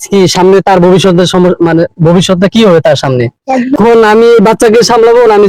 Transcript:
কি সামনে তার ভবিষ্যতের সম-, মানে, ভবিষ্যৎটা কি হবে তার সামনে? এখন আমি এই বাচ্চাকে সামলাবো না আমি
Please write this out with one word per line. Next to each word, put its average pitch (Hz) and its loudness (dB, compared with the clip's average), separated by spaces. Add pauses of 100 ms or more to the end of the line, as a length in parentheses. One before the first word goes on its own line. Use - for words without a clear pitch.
(100)
কি 190 0
সামনে 190 0
তার 185 -2
ভবিষ্যতের 180 0
সম-, 180 -2
মানে, 165 0 (180)
ভবিষ্যৎটা 180 0
কি 226 0
হবে 170 2
তার 147 0
সামনে? 123 -4 (440)
এখন 226 2
আমি 214 2
এই 233 2
বাচ্চাকে 220 0
সামলাবো 233 2
না 220 2
আমি 202 2